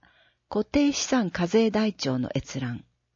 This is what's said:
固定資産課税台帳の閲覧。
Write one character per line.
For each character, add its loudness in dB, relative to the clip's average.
固 -2
定 2
資 -4
産 0
課 -2
税 4
台 0
帳 -2
の -2
閲 -6
覧。 -6